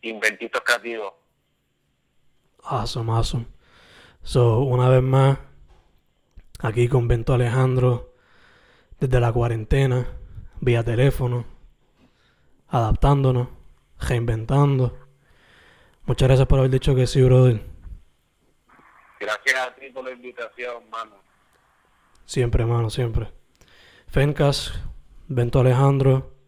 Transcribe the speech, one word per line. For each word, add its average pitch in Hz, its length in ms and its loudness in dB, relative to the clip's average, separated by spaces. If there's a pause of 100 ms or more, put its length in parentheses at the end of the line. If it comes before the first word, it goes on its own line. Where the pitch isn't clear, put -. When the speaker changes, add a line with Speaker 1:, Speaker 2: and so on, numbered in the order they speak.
Speaker 1:
inventitos 110 600 -6
creativos. 113 500 -4 (1500)
Speaker 2:
Awesome, 113 480 -4
awesome. 113 340 -2 (760)
So, 120 380 2
una 127 300 0
vez 127 120 4
más, 135 360 2 (1200)
aquí 120 280 0
con 120 200 2
Bento 117 260 0
Alejandro, 123 800 0 (880)
desde 127 200 2
la 117 120 2
cuarentena, 123 760 0 (520)
vía 120 240 0
teléfono, 120 600 0 (1200)
adaptándonos, 127 800 2 (520)
reinventando. 123 1000 0 (1080)
Muchas 123 220 0
gracias 131 200 4
por 135 120 4
haber 131 120 2
dicho 131 240 0
que 127 120 2
sí, 135 140 0
brother. 127 400 6 (1600)
Speaker 1:
Gracias 107 360 -4 (120)
a 123 80 -16
ti 139 140 -20
por 127 140 -14
la 127 80 -12
invitación, 120 800 -14
mano. 110 260 -12 (1120)
Speaker 2:
Siempre, 120 400 -4
mano, 117 240 -2
siempre. 113 420 -6 (760)
Fencast, 143 680 -2 (520)
Bento 123 320 0
Alejandro 131 760 2 (120)